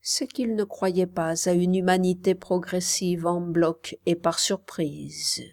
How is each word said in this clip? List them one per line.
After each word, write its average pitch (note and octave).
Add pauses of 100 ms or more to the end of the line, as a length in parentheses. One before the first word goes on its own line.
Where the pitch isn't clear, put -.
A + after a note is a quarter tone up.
C'est -
qu'il A3+
ne G#3
croyait F#3
pas E3+
à F3+
une F3+
humanité F#3
progressive F3+
en F3
bloc E3
et E3+
par E3
surprise. D3 (100)